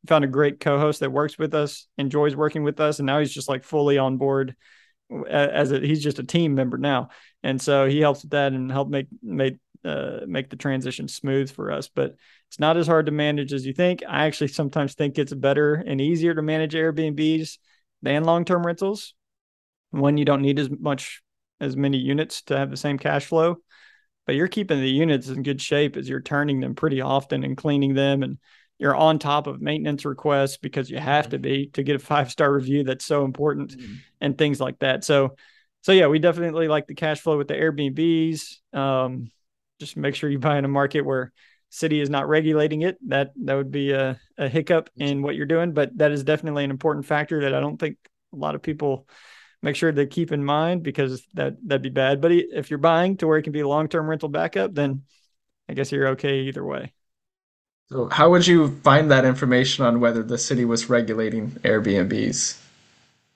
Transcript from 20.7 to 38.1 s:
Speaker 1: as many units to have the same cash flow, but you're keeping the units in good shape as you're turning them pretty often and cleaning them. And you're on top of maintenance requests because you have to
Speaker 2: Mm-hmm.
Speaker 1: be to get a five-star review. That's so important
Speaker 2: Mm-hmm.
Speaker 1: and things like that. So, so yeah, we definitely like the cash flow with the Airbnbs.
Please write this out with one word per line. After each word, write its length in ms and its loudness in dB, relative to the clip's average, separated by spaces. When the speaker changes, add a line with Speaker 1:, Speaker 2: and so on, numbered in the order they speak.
Speaker 1:
as 160 -6
many 220 0
units 460 -2
to 140 -2
have 120 -2
the 80 -10
same 200 -4
cash 280 -2
flow, 320 2
but 80 0
you're 120 0
keeping 320 -2
the 100 0
units 400 2
in 140 -6
good 180 -4
shape 360 0
as 100 -10
you're 140 -6
turning 380 0
them 160 -4
pretty 260 -2
often 420 -2
and 140 -4
cleaning 380 2
them. 280 2
And 140 -6
you're 180 2
on 240 4
top 280 -2
of 140 -8
maintenance 440 -4
requests 520 0
because 320 -8
you 100 -8
have 300 0
to 80 -4
Speaker 2:
Mm-hmm. 60 -6
Speaker 1:
be 300 -2
to 100 -2
get 120 2
a 40 -2
five-star 540 2
review. 300 0
That's 220 -4
so 200 0
important 520 -4
Speaker 2:
Mm-hmm. 160 -16
Speaker 1:
and 160 0
things 220 2
like 200 -6
that. 240 0
So, 320 2
so 100 2
yeah, 160 8
we 120 4
definitely 480 2
like 200 0
the 80 -14
cash 260 -2
flow 160 2
with 100 -2
the 80 -4
Airbnbs. 1000 0